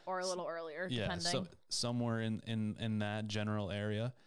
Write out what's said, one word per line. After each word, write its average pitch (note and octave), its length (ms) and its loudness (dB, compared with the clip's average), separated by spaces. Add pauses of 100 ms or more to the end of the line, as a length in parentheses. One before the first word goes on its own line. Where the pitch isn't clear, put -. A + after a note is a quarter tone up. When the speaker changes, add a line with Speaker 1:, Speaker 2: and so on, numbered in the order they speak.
Speaker 1:
or F#3 140 -2
a F3+ 60 -2
Speaker 2:
S-, F#3 40 0
Speaker 1:
little F3+ 200 -2
earlier, E3 420 -4
Speaker 2:
yeah, A#2+ 140 0
Speaker 1:
depending. E3+ 260 -2
Speaker 2:
so, F3+ 160 0 (240)
somewhere A#2+ 500 2
in, A2 260 2
in, A2 340 0
in A2 180 0
that G#2+ 300 0
general G#2 420 0
area. G#2+ 420 0 (140)